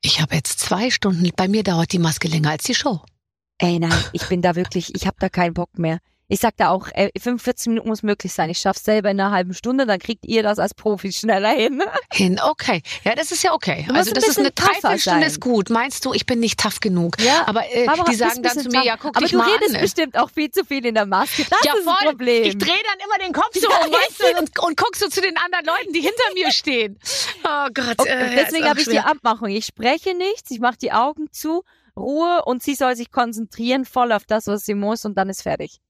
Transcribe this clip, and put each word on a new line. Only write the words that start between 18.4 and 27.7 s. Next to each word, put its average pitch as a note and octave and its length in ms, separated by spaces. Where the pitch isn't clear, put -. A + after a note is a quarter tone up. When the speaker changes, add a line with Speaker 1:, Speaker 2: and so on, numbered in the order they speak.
Speaker 1:
dann A#3+ 120
Speaker 2:
bisschen D4 80
Speaker 1:
zu B3 60
mir, A#3+ 80
Speaker 2:
tough. C4 80
Speaker 1:
„Ja, A3+ 120
guck C#4+ 200
Speaker 2:
Aber C#4+ 80
Speaker 1:
dich F4 60
Speaker 2:
du F4 60
Speaker 1:
mal F#4+ 140
Speaker 2:
redest G#4+ 200
Speaker 1:
an“, - 40
ey. - 60
Speaker 2:
bestimmt E4 360
auch - 140
viel D4+ 180
zu F#4+ 160
viel C#4 200
in A3+ 100
der G#3+ 100
Maske. G3+ 440
Das G4 140
Speaker 1:
Ja, D5 100
Speaker 2:
ist G4 140
ein E4+ 80
Speaker 1:
voll. F#4 160
Speaker 2:
Problem. A#3+ 340
Speaker 1:
Ich G3+ 120
dreh G3+ 100
dann G4 380
immer G4+ 200
den F4+ 80
Kopf G4 200
so G4 140
Speaker 2:
<laughs> - 20
Ja. E4+ 160
Speaker 1:
um, D#4+ 60
weißt - 300
du, A4 180
und, - 200
und E4 180
guck - 180
so G4+ 140
zu F#4 120
den F4+ 160
anderen F4 280
Leuten, F4+ 280
die E4 80
hinter G#4+ 320
mir F#4 180
stehen. A3+ 460
Oh D4 300